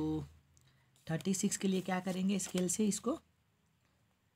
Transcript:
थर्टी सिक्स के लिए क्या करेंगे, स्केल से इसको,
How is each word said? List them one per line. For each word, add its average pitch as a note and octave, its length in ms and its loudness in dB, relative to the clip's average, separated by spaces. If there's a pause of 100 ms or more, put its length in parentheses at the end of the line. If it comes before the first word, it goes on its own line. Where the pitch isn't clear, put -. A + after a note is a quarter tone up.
(1080)
थर्टी D#3+ 280 0
सिक्स F#3+ 220 0
के G3 120 0
लिए F#3 120 2
क्या F#3 200 -2
करेंगे, F#3+ 380 0
स्केल F3+ 300 0
से G#3+ 180 2
इसको, A3+ 320 0 (1160)